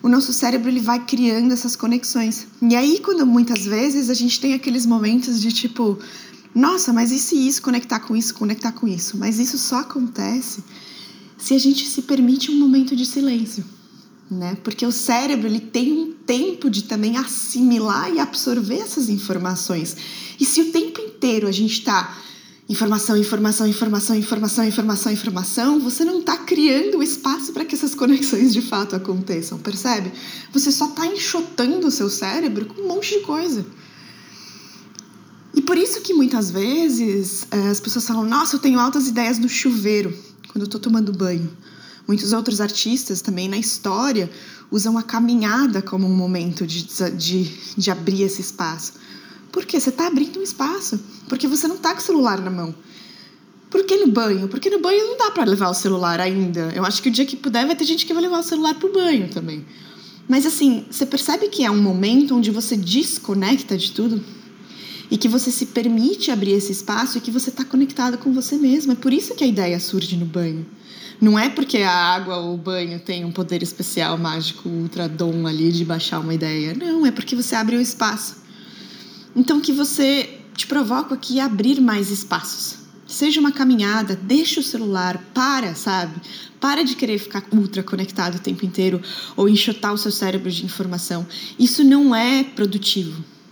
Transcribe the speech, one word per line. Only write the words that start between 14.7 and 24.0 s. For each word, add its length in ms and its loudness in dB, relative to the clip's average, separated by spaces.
o 60 0
cérebro, 560 0
ele 120 0
tem 320 0
um 200 -2
tempo 580 0
de 140 -2
também 320 0
assimilar 1000 2
e 60 0
absorver 580 -2
essas 300 -2
informações. 880 -2
E 60 4
se 160 2
o 100 2
tempo 300 -2
inteiro 480 0
a 40 0
gente 300 0
tá 340 -2
informação, 460 0
informação, 500 2
informação, 480 0